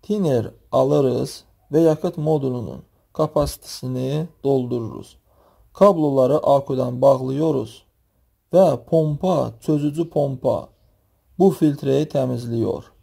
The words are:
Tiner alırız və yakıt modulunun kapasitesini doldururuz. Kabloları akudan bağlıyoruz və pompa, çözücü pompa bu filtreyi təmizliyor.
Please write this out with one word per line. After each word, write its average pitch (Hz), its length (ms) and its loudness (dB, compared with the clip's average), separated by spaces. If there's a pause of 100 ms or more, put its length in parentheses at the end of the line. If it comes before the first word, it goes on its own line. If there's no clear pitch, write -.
Tiner 151 500 -2 (200)
alırız 135 720 0 (280)
və 160 160 4
yakıt 160 300 -2
modulunun 135 640 -4 (300)
kapasitesini 143 1120 -4 (160)
doldururuz. 123 760 -4 (560)
Kabloları 147 640 4
akudan 127 640 0
bağlıyoruz 135 840 0 (680)
və 165 320 4
pompa, 156 760 0
çözücü 151 500 -2
pompa 131 600 -2 (720)
bu 190 120 8
filtreyi 143 600 0
təmizliyor. 117 720 -4 (200)